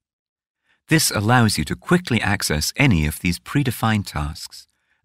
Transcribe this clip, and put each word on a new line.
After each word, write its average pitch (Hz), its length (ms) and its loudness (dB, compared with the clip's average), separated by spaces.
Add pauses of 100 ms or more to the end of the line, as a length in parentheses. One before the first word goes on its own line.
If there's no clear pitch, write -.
(880)
This 156 240 2
allows 110 480 2
you 76 60 -2
to 90 100 -6
quickly 170 460 0
access 87 540 -2
any 98 300 2
of 76 140 -4
these 87 180 -2
predefined 110 680 -2
tasks - 600 -10 (380)